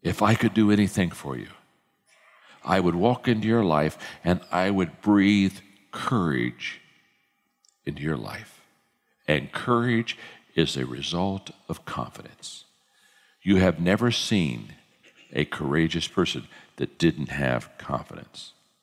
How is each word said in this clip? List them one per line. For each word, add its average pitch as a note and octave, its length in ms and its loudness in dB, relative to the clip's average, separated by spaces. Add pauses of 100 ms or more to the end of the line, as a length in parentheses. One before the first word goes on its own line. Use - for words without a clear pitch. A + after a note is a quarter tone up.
If F#2 220 -2
I G#2 100 6
could A2+ 220 2
do G#2+ 160 6
anything G2+ 400 2
for C2+ 260 -10
you, G1+ 120 -12 (1160)
I F#2+ 140 2
would F2 160 2
walk A#2 320 0
into A2 200 2
your A2+ 160 4
life D#2 320 2 (280)
and F2 180 2 (100)
I F#2 200 2
would F#2 300 -2
breathe G2+ 580 4 (320)
courage C#2+ 920 -2 (1040)
into - 160 -8
your D2+ 160 -2
life. A#1+ 440 -14 (680)
And C#2+ 240 -2
courage A#2 680 0 (380)
is D#2+ 200 0
a C2 120 -4
result E2+ 640 -6 (180)
of - 160 -10
confidence. - 800 -12 (760)
You F#2+ 120 4
have F2+ 240 4
never G#2 320 2
seen C#2+ 640 -4 (580)
a D2 120 -2
courageous D#2+ 640 -2
person - 400 -2 (280)
that - 240 -8
didn't D#2 300 0
have B1+ 500 -4
confidence. - 760 -10 (300)